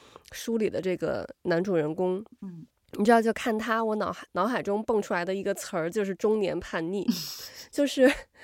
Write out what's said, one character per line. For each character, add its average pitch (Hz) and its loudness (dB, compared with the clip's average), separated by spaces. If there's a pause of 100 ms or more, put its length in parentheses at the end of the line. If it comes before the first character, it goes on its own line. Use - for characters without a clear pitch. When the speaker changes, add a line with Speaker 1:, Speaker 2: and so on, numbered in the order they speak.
(300)
Speaker 1:
书 - -4
里 214 2
的 - -2
这 180 0
个 135 -4 (180)
男 170 2
主 196 0
人 156 0
公。 185 -2 (200)
Speaker 2:
嗯。 175 -14 (320)
Speaker 1:
你 208 2
知 226 8
道 226 8
就 220 2
看 220 -2
他， 226 0
我 220 0
脑 196 -2
海， - -12
脑 185 2
海 240 0
中 202 -2
蹦 220 2
出 196 -2
来 175 0
的 185 -2
一 196 -4
个 202 0
词 - -8
儿 165 0
就 202 -2
是 196 -2
中 214 2
年 175 0
叛 175 -4
逆。 196 -2
Speaker 2:
<laughs> - -6
Speaker 1:
就 285 2
是 262 6 (320)